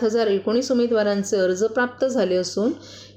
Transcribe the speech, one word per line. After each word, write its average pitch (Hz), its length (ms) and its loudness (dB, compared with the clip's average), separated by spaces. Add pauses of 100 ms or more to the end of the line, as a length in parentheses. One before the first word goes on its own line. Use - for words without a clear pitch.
हजार 226 240 2
एकोणीस 220 460 0
उमेदवारांचे 214 640 0
अर्ज 185 280 2
प्राप्त 247 400 -2
झाले 220 320 0
असून 196 360 0 (440)